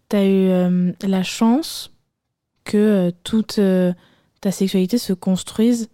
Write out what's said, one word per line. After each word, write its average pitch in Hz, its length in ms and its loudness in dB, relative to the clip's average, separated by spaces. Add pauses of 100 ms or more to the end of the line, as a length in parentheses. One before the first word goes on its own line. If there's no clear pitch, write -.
t'as 202 160 0
eu, 190 240 2
euh, 180 420 2 (160)
la 190 160 0
chance - 680 -2 (720)
que, - 120 -2
euh, 202 340 2 (120)
toute, 220 360 -2
euh, 185 340 2 (480)
ta 196 100 -2
sexualité 190 460 0
se 202 160 -4
construise 220 800 -2